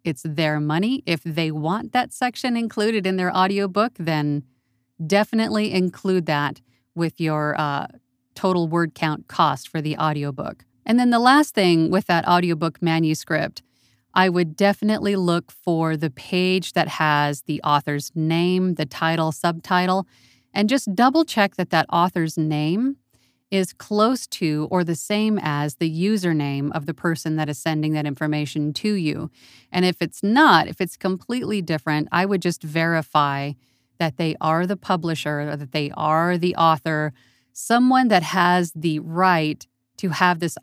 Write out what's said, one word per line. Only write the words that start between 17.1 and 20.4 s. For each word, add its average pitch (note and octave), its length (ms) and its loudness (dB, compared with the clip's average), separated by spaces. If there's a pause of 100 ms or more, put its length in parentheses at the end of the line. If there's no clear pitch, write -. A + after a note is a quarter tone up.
the D3 200 -4
author's D3 500 0
name, E3+ 640 0
the D#3 100 -4
title, E3 460 -2
subtitle, F3+ 720 0 (480)